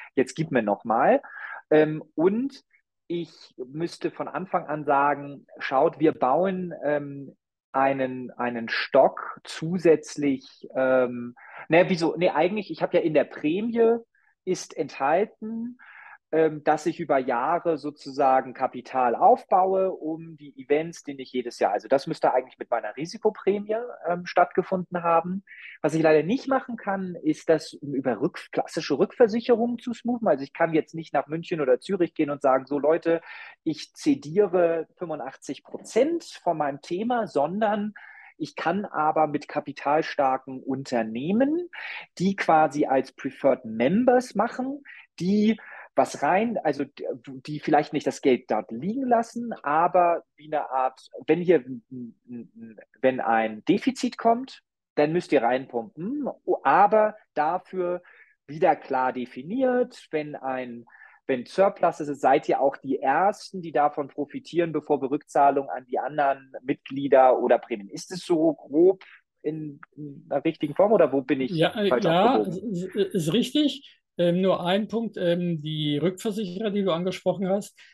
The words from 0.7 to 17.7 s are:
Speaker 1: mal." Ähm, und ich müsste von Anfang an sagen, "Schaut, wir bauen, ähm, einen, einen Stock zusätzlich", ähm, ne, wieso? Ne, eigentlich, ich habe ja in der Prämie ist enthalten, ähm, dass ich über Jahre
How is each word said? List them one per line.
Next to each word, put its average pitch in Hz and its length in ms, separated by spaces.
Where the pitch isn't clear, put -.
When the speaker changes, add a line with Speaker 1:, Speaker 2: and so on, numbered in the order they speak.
Speaker 1:
mal." 135 360
Ähm, 156 320
und 214 480
ich - 500
müsste 151 520
von - 160
Anfang 175 400
an 151 180
sagen, 143 640
"Schaut, 139 420
wir 151 120
bauen, 175 600
ähm, 143 540
einen, 131 600
einen 120 380
Stock - 720
zusätzlich", 151 1300
ähm, 123 600
ne, 170 200
wieso? 165 280
Ne, 170 180
eigentlich, 185 360
ich 160 120
habe 160 140
ja 170 60
in 160 120
der 135 100
Prämie 226 720
ist - 280
enthalten, 220 1000
ähm, 156 320
dass 156 240
ich 170 140
über 143 180
Jahre 139 600